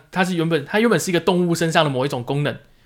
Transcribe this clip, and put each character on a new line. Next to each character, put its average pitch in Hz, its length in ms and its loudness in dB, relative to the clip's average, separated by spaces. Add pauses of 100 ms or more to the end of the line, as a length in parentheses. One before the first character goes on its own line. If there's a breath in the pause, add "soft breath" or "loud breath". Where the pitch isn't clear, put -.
(100)
它 180 140 0
是 180 120 -4
原 165 120 0
本， 151 160 0
它 208 160 -2
原 233 80 4
本 190 100 4
是 190 120 -4
一 - 20 -2
个 170 80 2
动 180 260 2
物 170 80 2
身 165 160 -2
上 160 140 2
的 143 60 0
某 135 160 -2
一 - 20 -2
种 131 140 -6
功 143 200 -2
能， 131 120 -2 (320 soft breath)